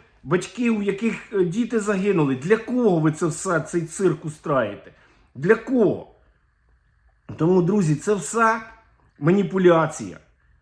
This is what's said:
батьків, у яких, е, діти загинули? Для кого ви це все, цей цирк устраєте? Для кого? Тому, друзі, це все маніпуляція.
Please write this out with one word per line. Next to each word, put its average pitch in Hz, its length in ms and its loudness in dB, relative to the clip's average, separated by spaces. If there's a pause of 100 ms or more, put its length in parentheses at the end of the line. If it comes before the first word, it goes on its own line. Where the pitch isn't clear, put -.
(240)
батьків, 208 560 -2
у - 20 -2
яких, 202 520 -4
е, 196 100 2
діти 220 360 -2
загинули? 190 560 0
Для 170 220 2
кого 226 420 0
ви 156 120 2
це 165 140 -4
все, 165 360 -2
цей 175 200 -4
цирк 165 440 -2
устраєте? 127 640 -4 (440)
Для 175 200 2
кого? 214 520 -2 (1300)
Тому, 180 240 4
друзі, 170 340 2
це 202 180 -2
все 226 480 0 (580)
маніпуляція. 165 1000 2 (440)